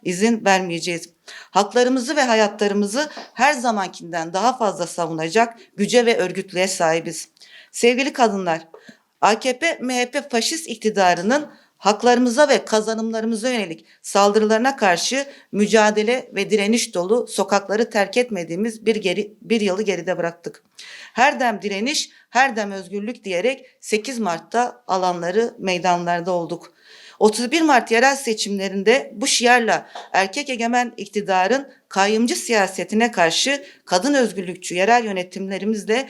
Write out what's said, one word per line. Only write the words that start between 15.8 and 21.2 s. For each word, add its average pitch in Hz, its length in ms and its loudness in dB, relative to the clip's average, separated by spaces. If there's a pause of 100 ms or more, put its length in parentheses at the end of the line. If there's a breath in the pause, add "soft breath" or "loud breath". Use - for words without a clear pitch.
ve 190 160 -2
direniş 214 440 0
dolu 202 320 0
sokakları 202 640 0
terk 196 260 -2
etmediğimiz 214 680 -4
bir 220 100 4
geri, 190 460 -4
bir 220 180 0
yılı 202 220 0
geride 175 360 -2
bıraktık. - 440 -8 (500 loud breath)
Her 247 280 2